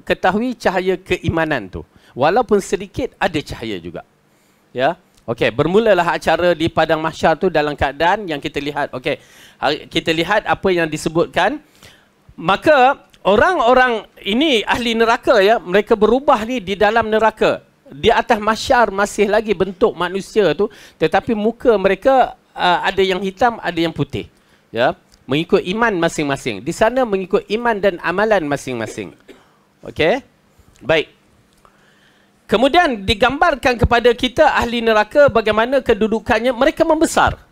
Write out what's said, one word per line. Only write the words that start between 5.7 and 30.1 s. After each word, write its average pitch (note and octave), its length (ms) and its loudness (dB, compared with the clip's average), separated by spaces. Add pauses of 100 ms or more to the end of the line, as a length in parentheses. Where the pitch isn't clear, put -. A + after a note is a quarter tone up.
acara E3+ 320 0
di D#3+ 160 -2
padang D#3+ 320 0
mahsyar D#3+ 400 0
tu F#3+ 80 0
dalam D3+ 240 -2
keadaan E3 560 -2
yang C#3+ 140 -6
kita D3 180 -6
lihat. C#3+ 320 -6
Okey, B2+ 240 -6 (400)
hari, - 320 -4
kita E3 240 -4
lihat E3+ 320 -2
apa D#3+ 240 -2
yang E3+ 160 0
disebutkan. E3 800 -4 (720)
Maka B3 720 2 (160)
orang-orang B3+ 800 2 (160)
ini A#3 480 0
ahli A#3 240 0
neraka, A3+ 480 2
ya, G#3 160 4
mereka G3+ 400 0
berubah A3+ 480 2
ni B3 160 -4
di F#3 160 -6
dalam G#3+ 320 2
neraka. G#3+ 560 0 (240)
Di D3 240 0
atas A3 240 2
mahsyar A3 560 0
masih G3+ 400 0
lagi G#3+ 240 0
bentuk F#3+ 400 -2
manusia F3 560 -2
tu, G3+ 160 -2 (320)
tetapi F#3+ 320 0
muka A3 480 0
mereka, G3 560 2 (160)
ah, E3+ 320 0
ada F#3+ 160 -2
yang F#3+ 240 0
hitam, A3+ 400 -2
ada E3+ 160 -4
yang E3 160 -2
putih. G#2+ 320 -6 (400)
Ya, B2+ 240 0 (320)
mengikut D#3+ 400 0
iman G3 400 -2
masing-masing. C#3 560 -4
Di D#3+ 160 -8
sana A#3+ 320 0
mengikut F#3+ 400 -4
iman A3+ 320 -2
dan F#3+ 240 0
amalan F#3+ 400 0
masing-masing. A#2 720 -8 (640)
Okey? D#3+ 400 -2 (640)